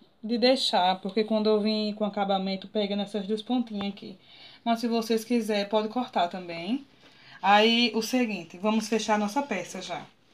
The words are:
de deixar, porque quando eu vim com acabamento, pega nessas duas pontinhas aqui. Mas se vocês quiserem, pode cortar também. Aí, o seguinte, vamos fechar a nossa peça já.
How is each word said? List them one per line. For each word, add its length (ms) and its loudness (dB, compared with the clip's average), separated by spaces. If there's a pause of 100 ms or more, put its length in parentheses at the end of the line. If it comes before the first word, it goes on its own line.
(240)
de 140 -2
deixar, 640 2
porque 240 -2
quando 240 2
eu 100 4
vim 340 0
com 120 -4
acabamento, 640 -2
pega 260 -2
nessas 320 -4
duas 140 -2
pontinhas 460 -4
aqui. 300 -12 (460)
Mas 160 0
se 80 -2
vocês 380 0
quiserem, 420 0
pode 220 0
cortar 400 -2
também. 560 -6 (560)
Aí, 540 6
o 60 0
seguinte, 560 -2
vamos 300 0
fechar 280 0
a 20 4
nossa 240 0
peça 400 -6
já. 240 -10 (280)